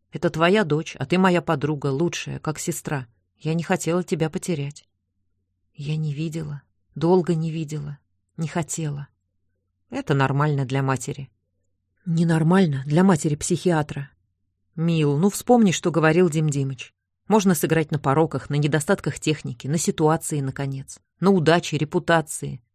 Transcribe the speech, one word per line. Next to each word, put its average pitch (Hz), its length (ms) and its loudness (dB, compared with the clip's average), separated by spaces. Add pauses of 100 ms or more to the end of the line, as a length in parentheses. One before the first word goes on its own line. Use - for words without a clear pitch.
(120)
Это 165 180 -2
твоя 175 340 2
дочь, 151 340 -2
а - 80 -6
ты 180 140 2
моя 180 220 4
подруга, 147 460 -2
лучшая, 143 520 -4
как 151 180 -6
сестра. 143 500 -8 (300)
Я 156 160 -4
не 165 100 -2
хотела 175 400 -2
тебя 160 280 -2
потерять". 147 560 -6 (880)
"Я 147 220 -6
не 156 160 -4
видела, 151 500 -8 (320)
долго 170 400 2
не 160 160 -4
видела, 147 480 -8 (380)
не 160 100 -4
хотела". 147 640 -6 (800)
"Это 247 240 -2
нормально 139 500 0
для 135 160 -2
матери". 135 480 -4 (760)
"Ненормально 165 800 2
для 147 180 4
матери-психиатра". 160 1080 0 (640)
"Мил, 160 420 2
ну 185 120 4
вспомни, 226 420 4
что 170 200 -2
говорил 160 380 4
Дим 156 200 0
Димыч. 135 440 -4 (340)
Можно 196 280 4
сыграть 160 360 0
на 156 60 0
пороках, 143 520 0
на 143 60 -2
недостатках 147 640 0
техники, 147 480 -4
на 156 120 0
ситуации, 160 640 0
наконец, 135 580 -8 (200)
на 180 120 4
удаче, 160 460 2
репутации. 156 840 -2 (120)